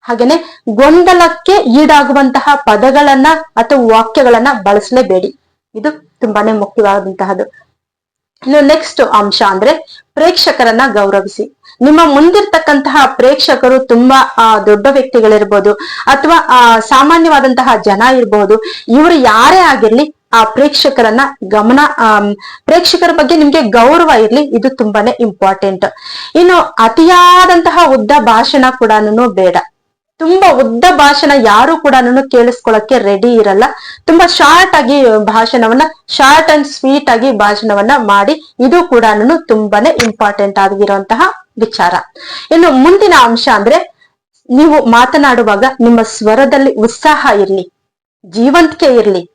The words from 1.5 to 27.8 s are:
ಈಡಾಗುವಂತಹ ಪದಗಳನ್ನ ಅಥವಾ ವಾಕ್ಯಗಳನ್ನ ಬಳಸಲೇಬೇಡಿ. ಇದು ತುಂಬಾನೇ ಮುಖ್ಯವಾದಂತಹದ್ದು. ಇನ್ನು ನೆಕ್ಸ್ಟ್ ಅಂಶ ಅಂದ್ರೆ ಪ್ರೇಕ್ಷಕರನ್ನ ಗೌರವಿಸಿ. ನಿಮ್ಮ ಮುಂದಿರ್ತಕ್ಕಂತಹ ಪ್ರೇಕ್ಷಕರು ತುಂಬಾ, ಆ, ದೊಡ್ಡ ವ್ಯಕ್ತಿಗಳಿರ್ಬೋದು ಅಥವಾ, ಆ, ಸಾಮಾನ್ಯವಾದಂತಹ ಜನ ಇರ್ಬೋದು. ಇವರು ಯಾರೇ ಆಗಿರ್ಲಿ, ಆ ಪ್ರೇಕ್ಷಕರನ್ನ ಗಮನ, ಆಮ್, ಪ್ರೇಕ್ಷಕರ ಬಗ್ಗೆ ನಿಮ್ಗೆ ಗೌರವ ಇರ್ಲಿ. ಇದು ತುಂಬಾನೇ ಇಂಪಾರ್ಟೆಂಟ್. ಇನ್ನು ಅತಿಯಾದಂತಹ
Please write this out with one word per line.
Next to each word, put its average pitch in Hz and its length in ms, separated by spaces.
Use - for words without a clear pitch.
ಈಡಾಗುವಂತಹ 277 1080
ಪದಗಳನ್ನ 269 600
ಅಥವಾ 226 400
ವಾಕ್ಯಗಳನ್ನ 233 520
ಬಳಸಲೇಬೇಡಿ. 202 760
ಇದು 220 160
ತುಂಬಾನೇ 214 320
ಮುಖ್ಯವಾದಂತಹದ್ದು. 196 920
ಇನ್ನು 294 140
ನೆಕ್ಸ್ಟ್ 302 400
ಅಂಶ 208 480
ಅಂದ್ರೆ 226 540
ಪ್ರೇಕ್ಷಕರನ್ನ 285 680
ಗೌರವಿಸಿ. 202 680
ನಿಮ್ಮ 302 240
ಮುಂದಿರ್ತಕ್ಕಂತಹ 302 1000
ಪ್ರೇಕ್ಷಕರು 262 720
ತುಂಬಾ, 254 600
ಆ, 226 200
ದೊಡ್ಡ 202 320
ವ್ಯಕ್ತಿಗಳಿರ್ಬೋದು 214 840
ಅಥವಾ, 285 420
ಆ, 240 300
ಸಾಮಾನ್ಯವಾದಂತಹ 269 880
ಜನ 202 180
ಇರ್ಬೋದು. 214 460
ಇವರು 302 260
ಯಾರೇ 254 440
ಆಗಿರ್ಲಿ, 269 560
ಆ 226 120
ಪ್ರೇಕ್ಷಕರನ್ನ 269 760
ಗಮನ, 214 360
ಆಮ್, 208 380
ಪ್ರೇಕ್ಷಕರ 339 480
ಬಗ್ಗೆ 339 240
ನಿಮ್ಗೆ 302 260
ಗೌರವ 254 480
ಇರ್ಲಿ. 233 320
ಇದು 262 340
ತುಂಬಾನೇ 214 440
ಇಂಪಾರ್ಟೆಂಟ್. 190 640
ಇನ್ನು 359 240
ಅತಿಯಾದಂತಹ 349 1200